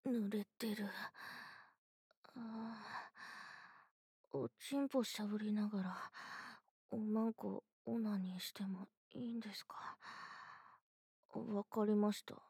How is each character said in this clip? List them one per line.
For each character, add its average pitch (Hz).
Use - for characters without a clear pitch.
濡 233
れ 208
て 220
る。 208
あ、 226
お 131
ち -
ん 277
ぽ 262
し -
ゃ 214
ぶ 208
り 214
な 208
が 208
ら、 185
お -
ま 220
ん 226
こ、 196
オ 233
ナ 214
ニ 185
ー 180
し -
て 208
も 190
い 247
い -
ん 233
で 208
す -
か？ -
わ 214
か 220
り 214
ま 208
し -
た。 -